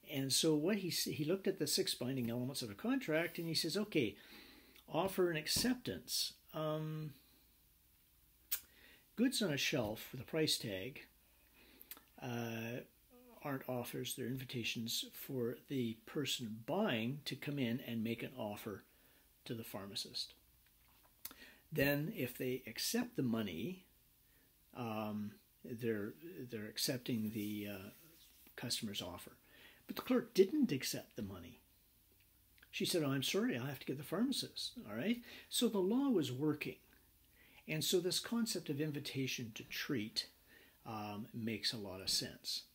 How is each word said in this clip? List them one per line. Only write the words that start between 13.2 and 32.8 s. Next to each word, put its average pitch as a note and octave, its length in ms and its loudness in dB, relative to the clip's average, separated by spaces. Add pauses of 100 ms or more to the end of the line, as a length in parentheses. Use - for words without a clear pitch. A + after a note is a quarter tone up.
aren't C3+ 260 -4
offers, B2+ 460 -2
they're B2 100 -2
invitations B2 880 -2
for B2 440 -2 (100)
the B2 380 0
person B2 600 -2
buying C#3+ 600 2
to C3 100 -4
come C#3+ 240 -2
in A#2 220 2
and A2+ 220 -2
make A#2 200 0
an - 120 -8
offer G#2 480 -4 (640)
to B2+ 80 -6
the A2+ 100 -4
pharmacist. - 680 -6 (1400)
Then C#3+ 440 4
if C3+ 220 -2
they B2+ 280 -2
accept - 500 -2
the D#3 60 0
money, A2+ 640 0 (880)
um, G#2+ 560 -2 (320)
they're, A2+ 500 0 (360)
they're G#2+ 160 -6
accepting A2+ 680 0
the, G#2 380 -2
uh, G2 180 -8 (680)
customer's A2 460 -4
offer." F2+ 300 -8 (540)
But - 100 -10
the - 60 -4
clerk - 320 2
didn't G3 380 6
accept - 440 -4
the B2 60 -6
money. F2+ 380 -8 (1120)
She - 140 0